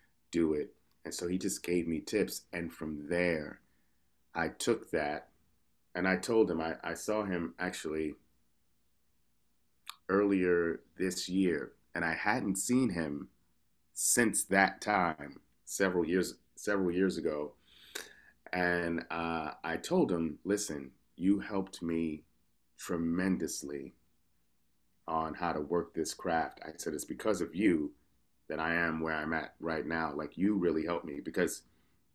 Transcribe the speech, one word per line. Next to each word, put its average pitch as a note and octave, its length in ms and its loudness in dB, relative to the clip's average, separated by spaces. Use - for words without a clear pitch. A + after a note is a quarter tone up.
do E2 220 2
it. D2 200 -4
And D#2+ 80 -6
so F2+ 140 -6
he F2+ 100 0
just F#2+ 260 -4
gave F2 240 0
me E2 120 -2
tips. - 440 -2
And E2+ 200 -6
from D2+ 360 -8
there, E2 500 0
I E2 140 0
took - 420 -2
that, D2+ 380 -2
and F2+ 120 0
I F#2 100 4
told A2 340 4
him, E2 100 0
I, D#2+ 220 -2
I E2+ 120 -4
saw G#2+ 300 -2
him F2 340 -2
actually D#2+ 560 -4
earlier F#2 720 4
this F2+ 320 -2
year, F2+ 420 2
and E2+ 100 -2
I D#2+ 80 0
hadn't G#2 440 0
seen B2 320 2
him D2+ 400 -4
since - 520 2
that G2 360 4
time, E2 580 0
several F2+ 400 2
years, E2+ 300 2
several G2 360 0
years F2+ 260 2
ago. D2+ 360 -4
And, F2 560 0
uh, E2 440 -2
I E2 140 -2
told E3+ 340 2
him, E2 320 0
"Listen, D2+ 480 -2
you G2 240 4
helped F#2+ 420 -6
me E2 420 -2
tremendously E2 1160 -2
on D#2+ 280 0
how E2 180 -2
to D#2 80 -2
work E2+ 320 -2
this D#2+ 200 -2
craft." D#2+ 500 -2
I D#2+ 140 -10
said, D#2+ 160 -6
"It's D2 120 -8
because G2+ 360 -2
of D#2+ 140 -4
you E2 360 2
that D#2 120 -4
I E2 160 0
am E2 260 0
where D#2+ 140 -2
I'm D#2 180 -2
at D#2+ 260 -4
right D#2+ 260 -2
now. D#2+ 280 0
Like, D#2 240 -6
you G#2 180 2
really E2 300 2
helped E2+ 200 -2
me," C#2+ 160 -8
because, E2+ 420 -2